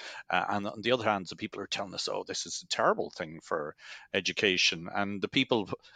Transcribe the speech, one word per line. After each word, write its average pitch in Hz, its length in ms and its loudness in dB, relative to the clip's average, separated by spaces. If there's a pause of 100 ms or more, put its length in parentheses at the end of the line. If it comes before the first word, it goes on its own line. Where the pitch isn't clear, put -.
(280)
Uh, 90 220 2
and 104 160 0
on 110 160 -8
the 117 100 2
other 117 120 2
hand, 101 260 2
the 85 60 -10
people 104 260 -6
are 95 40 -8
telling 95 280 -4
us, - 120 -4
"Oh, 98 220 -2
this - 160 -4
is - 180 -8
a - 60 -14
terrible 175 400 2
thing 82 340 -8
for 76 320 -2 (380)
education." 90 840 2
And 101 280 0
the 104 60 0
people 123 420 2 (260)